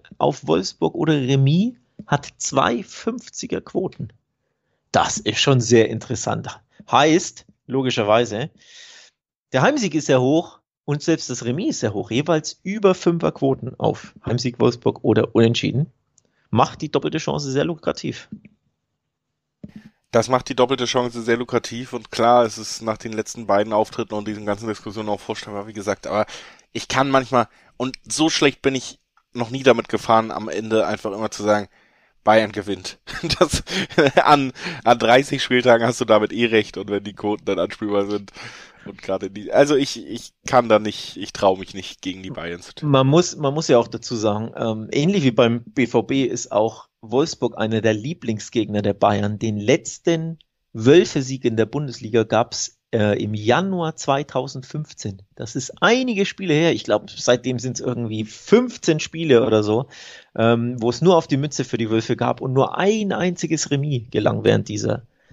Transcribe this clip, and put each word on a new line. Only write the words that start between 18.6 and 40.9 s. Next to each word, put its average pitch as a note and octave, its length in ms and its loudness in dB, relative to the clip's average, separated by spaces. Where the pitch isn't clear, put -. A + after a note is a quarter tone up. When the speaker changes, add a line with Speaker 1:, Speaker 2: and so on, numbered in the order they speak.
Speaker 2:
Das A#2 180 2
macht B2+ 200 0
die - 60 -6
doppelte B2+ 300 2
Chance A#2+ 380 -2
sehr A#2 140 2
lukrativ A#2+ 540 -6
und A#2 200 -12
klar, A#2+ 340 4
es A2 140 -6
ist - 240 -12
nach A2 160 -4
den A2 140 -10
letzten A2 340 -8
beiden G#2 260 2
Auftritten G#2+ 400 -2
und G#2 140 -6
diesen G#2 180 -8
ganzen G#2 220 -6
Diskussionen G#2+ 420 -8
auch G2+ 100 -2
vorstellbar, G#2 460 -10
wie A2 80 -18
gesagt, G2+ 320 -6
aber G#2 220 -2
ich - 160 -10
kann C3+ 220 0
manchmal, C3 380 2
und B2+ 180 -6
so D#3 220 0
schlecht - 320 0
bin C3+ 140 0
ich - 240 -10
noch A#2+ 160 -6
nie C3+ 140 -8
damit A#2 260 4
gefahren, A2+ 400 2
am G#2+ 200 -8
Ende A2 360 0
einfach G#2 280 -4
immer G#2+ 180 -6
zu - 100 -12
sagen, G#2 260 2
Bayern G#2+ 280 4
gewinnt. F#2+ 480 -8
<laughs> - 160 -4
Das, - 240 0
an, C#3 300 4
an A#2 160 4
dreißig B2+ 420 2
Spieltagen A#2+ 460 4
hast B2 120 -2
du A#2+ 60 -2
damit G#2+ 260 4
eh A#2 140 0
recht A2 320 0
und G2+ 140 -8
wenn G2+ 120 -2
die G#2 120 -12
Quoten G#2 300 -4
dann G2 120 -2
anspielbar G2+ 480 -2
sind G2+ 260 -6
und - 160 -16
gerade F#2+ 300 -4
die, G#2 200 -12
also C#3+ 240 6
ich, C3 300 -2
ich G#2 280 -14
kann A#2+ 240 2
da G#2+ 80 6
nicht, - 400 -4